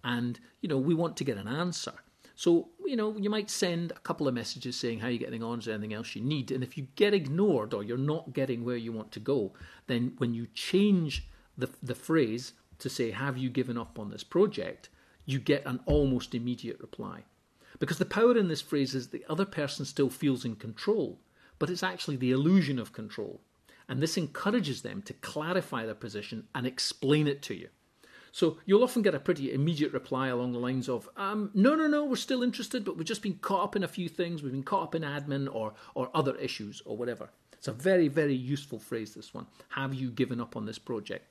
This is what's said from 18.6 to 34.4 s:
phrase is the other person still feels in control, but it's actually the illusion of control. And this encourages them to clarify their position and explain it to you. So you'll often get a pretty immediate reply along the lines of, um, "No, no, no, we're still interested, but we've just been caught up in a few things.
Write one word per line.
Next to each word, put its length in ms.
phrase 320
is 140
the 200
other 160
person 400
still 240
feels 360
in 100
control, 640
but 100
it's 140
actually 340
the 140
illusion 480
of 140
control. 480
And 120
this 160
encourages 680
them 200
to 120
clarify 720
their 120
position 580
and 100
explain 640
it 160
to 120
you. 160
So 360
you'll 180
often 180
get 140
a 20
pretty 340
immediate 400
reply 360
along 240
the 80
lines 280
of, 280
um, 380
"No, 200
no, 140
no, 160
we're 120
still 260
interested, 420
but 120
we've 80
just 180
been 160
caught 260
up 100
in 80
a 60
few 200
things. 340